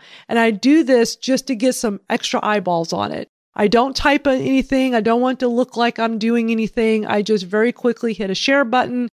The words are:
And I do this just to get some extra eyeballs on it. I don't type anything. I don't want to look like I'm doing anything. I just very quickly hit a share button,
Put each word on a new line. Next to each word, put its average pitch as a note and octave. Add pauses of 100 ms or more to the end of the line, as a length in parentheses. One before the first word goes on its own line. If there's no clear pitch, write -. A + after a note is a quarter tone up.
(300)
And A#3
I A3+
do C4+
this A#3+
just -
to C4+
get B3
some G#3 (100)
extra -
eyeballs F3
on -
it. - (280)
I A#3+
don't A#3+
type C#4+
anything. C4
I A3+
don't A3+
want B3+
to B3+
look B3
like A#3
I'm A3+
doing A3+
anything. A3
I G#3
just G3+
very G#3+
quickly A#3
hit G3
a F#3
share C#4
button, A#3+